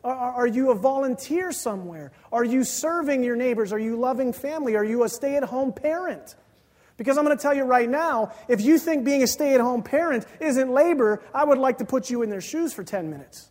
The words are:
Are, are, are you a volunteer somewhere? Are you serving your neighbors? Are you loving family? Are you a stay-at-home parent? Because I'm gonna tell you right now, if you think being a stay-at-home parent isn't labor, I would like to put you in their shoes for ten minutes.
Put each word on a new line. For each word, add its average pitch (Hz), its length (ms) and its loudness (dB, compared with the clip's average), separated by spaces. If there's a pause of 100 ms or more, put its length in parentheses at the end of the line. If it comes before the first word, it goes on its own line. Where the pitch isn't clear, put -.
Are, 247 100 -4
are, 247 200 -6
are 247 140 2
you 254 240 2
a 226 40 4
volunteer 269 800 0
somewhere? 175 580 -8 (220)
Are 240 100 2
you 247 220 2
serving 294 580 0
your 240 140 0
neighbors? 226 340 0
Are 214 80 -2
you 226 160 -4
loving 247 380 -2
family? 285 420 -4
Are 208 80 2
you 226 220 2
a - 40 -2
stay-at-home 269 640 -2
parent? 311 640 -6 (600)
Because 262 200 0
I'm 294 60 4
gonna 294 140 2
tell 285 160 0
you 277 100 0
right 247 260 4
now, 277 440 -2 (160)
if 233 100 2
you 285 180 6
think 294 280 0
being 277 180 2
a 226 40 4
stay-at-home 254 560 2
parent 294 420 0 (160)
isn't 262 280 2
labor, 262 520 4 (120)
I 285 120 0
would 277 140 4
like 262 180 2
to 226 80 -6
put - 240 -2
you 240 140 -2
in 214 60 -4
their 196 120 -8
shoes 320 320 -4
for 196 100 -12
ten 170 260 -6
minutes. - 420 -16